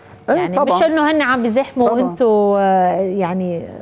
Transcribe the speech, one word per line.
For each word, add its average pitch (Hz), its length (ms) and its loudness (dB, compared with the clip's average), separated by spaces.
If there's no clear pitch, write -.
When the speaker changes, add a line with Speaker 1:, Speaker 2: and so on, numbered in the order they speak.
Speaker 1:
إيه 262 60 2
Speaker 2:
يعني 330 200 -2
Speaker 1:
طبعًا. 349 220 2
Speaker 2:
مش 381 60 2
إنه 311 280 2
هن 311 100 0
عم 254 220 0
بيزاحموا 240 460 0
Speaker 1:
طبعًا. 233 120 0
Speaker 2:
وأنتوا، 208 580 2
آه، 185 420 2
يعني 185 680 -4